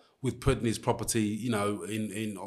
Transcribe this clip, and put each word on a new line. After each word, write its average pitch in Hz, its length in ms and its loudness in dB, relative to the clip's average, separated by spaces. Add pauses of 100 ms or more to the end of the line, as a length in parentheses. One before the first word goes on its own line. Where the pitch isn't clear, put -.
(220)
with 120 180 -2
putting 120 260 2
his 107 120 2
property, 113 460 2
you 107 260 0
know, 101 340 0
in, 107 280 -4
in, 107 360 -4